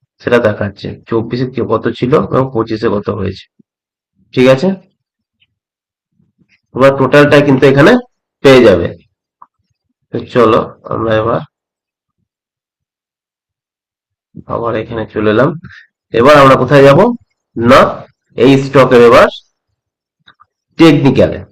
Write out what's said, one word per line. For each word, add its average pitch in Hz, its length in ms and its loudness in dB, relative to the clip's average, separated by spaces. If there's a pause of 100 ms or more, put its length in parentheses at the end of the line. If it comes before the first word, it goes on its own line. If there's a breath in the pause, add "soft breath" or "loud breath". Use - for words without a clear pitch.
(220)
সেটা 120 240 0
দেখাচ্ছে। 104 420 -8 (200)
চব্বিশে 123 440 -6
কি 117 80 -8 (120)
কত 110 120 -4 (140)
ছিল 123 140 -4 (180)
এবং 127 140 -2 (100)
পঁচিশে 110 400 -6
কত 101 140 -8 (100)
হয়েছে, 95 260 -10 (920)
ঠিক 127 200 2
আছে। 180 140 -2 (2000)
তোমরা 135 240 2
টোটালটা 143 380 0 (120)
কিন্তু 131 220 0
এখানে 147 220 2 (520)
পেয়ে 131 220 4
যাবে। 90 220 2 (1200)
তো 120 60 -8 (180)
চলো 117 260 2 (320)
আমরা 113 280 -6
এবার 120 200 -4 (3250)
আবার 113 180 -6 (100)
এখানে 113 200 -10 (120)
চলে 107 200 -2
এলাম। 131 160 0 (640 loud breath)
এবার 127 280 4
আমরা 135 200 4
কোথায় 139 260 4
যাব? 143 120 4 (560)
না, 120 240 2 (560)
এই 127 160 2 (120)
স্টকের 127 440 2
এবার 160 200 4 (1500)
টেকনিক্যালে 139 600 0 (140)